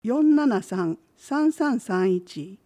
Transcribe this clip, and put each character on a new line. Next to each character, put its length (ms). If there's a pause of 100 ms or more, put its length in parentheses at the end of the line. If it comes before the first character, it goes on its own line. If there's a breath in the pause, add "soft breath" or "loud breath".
四 320
七 280
三、 360 (200)
三 340
三 260
三 360
一。 520